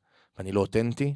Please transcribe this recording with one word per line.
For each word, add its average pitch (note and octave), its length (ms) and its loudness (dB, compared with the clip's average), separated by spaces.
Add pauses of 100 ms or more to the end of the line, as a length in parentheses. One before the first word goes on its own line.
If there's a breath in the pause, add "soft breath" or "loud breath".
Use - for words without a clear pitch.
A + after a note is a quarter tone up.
(380 soft breath)
ואני F#2+ 140 -6
לא G2+ 80 4
אותנטי, A#2+ 540 0